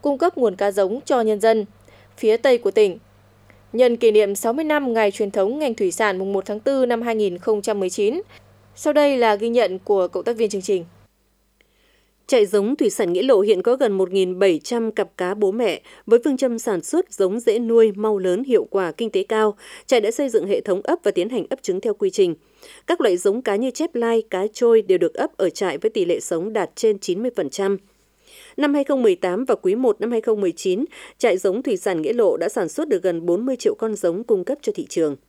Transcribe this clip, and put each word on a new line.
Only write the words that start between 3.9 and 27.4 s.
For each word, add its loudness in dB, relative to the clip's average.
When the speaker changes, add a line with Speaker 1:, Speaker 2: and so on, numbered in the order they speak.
Speaker 1:
kỷ 4
niệm 4
sáu -2
mươi -2
năm 0
ngày 2
truyền -4
thống 0
ngành -2
thủy -2
sản 0
mùng -4
một -4
tháng -8
tư 0
năm -2
hai -2
nghìn -2
không -2
trăm -4
mười -2
chín, -2
sau -2
đây 4
là 4
ghi -4
nhận 0
của 0
cộng -6
tác -2
viên -2
chương -6
trình. -2
Speaker 2:
Trại 4
giống 0
thủy 2
sản -2
Nghĩa 0
Lộ 4
hiện 2
có 2
gần 0
một 0
nghìn -2
bảy 2
trăm -4
cặp -4
cá -4
bố 0
mẹ. -2
Với 4
phương 0
châm -2
sản -4
xuất -4
giống -2
dễ 0
nuôi, 4
mau -2
lớn, 0
hiệu 2
quả, -2
kinh -6
tế -2
cao, 0
trại 4
đã 0
xây -2
dựng 0
hệ 0
thống -2
ấp 0
và 0
tiến -2
hành -6
ấp -8
trứng -4
theo -2
quy -2
trình. 2
Các -2
loại 2
giống 0
cá -2
như -2
chép -6
lai, 0
cá -4
trôi 4
đều 2
được 0
ấp -4
ở 0
trại -4
với -2
tỷ -2
lệ 0
sống -4
đạt -2
trên 0
chín -4
mươi -2
phần -4